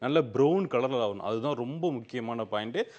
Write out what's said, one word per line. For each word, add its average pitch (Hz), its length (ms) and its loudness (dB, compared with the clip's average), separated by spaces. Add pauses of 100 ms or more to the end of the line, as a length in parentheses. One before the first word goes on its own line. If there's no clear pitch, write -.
நல்ல 143 200 2
ப்ரௌன் 143 460 4
கலர்ல 123 440 0
ஆகணும். 101 100 -6
அதுதான் 113 340 -2
ரொம்ப 147 380 -2
முக்கியமான 117 520 -6
பாயிண்ட். 110 420 -4 (120)